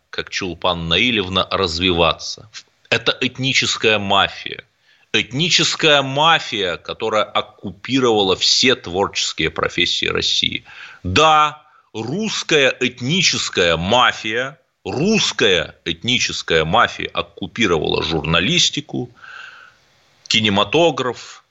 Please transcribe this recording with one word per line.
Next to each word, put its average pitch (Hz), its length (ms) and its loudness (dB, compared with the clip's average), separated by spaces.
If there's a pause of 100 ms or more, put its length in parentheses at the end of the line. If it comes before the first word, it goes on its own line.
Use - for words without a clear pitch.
(100)
как - 180 -10
Чулпан 87 600 -4
Наилевна, 92 640 0
развиваться? 85 1000 0 (400)
Это 120 320 -2
этническая 123 760 0
мафия. 98 680 -2 (500)
Этническая 147 880 2
мафия, 135 720 0
которая 107 480 -2
оккупировала 107 1120 0
все - 380 2
творческие 87 760 -2
профессии - 560 -2
России. - 580 -2 (380)
Да, 151 600 2 (320)
русская 139 840 0
этническая 120 1000 0
мафия, 117 840 0 (240)
русская 110 920 0 (100)
этническая 90 800 -2
мафия 98 420 0
оккупировала 82 960 -2
журналистику, 85 1080 -2 (1160)
кинематограф, 120 1200 0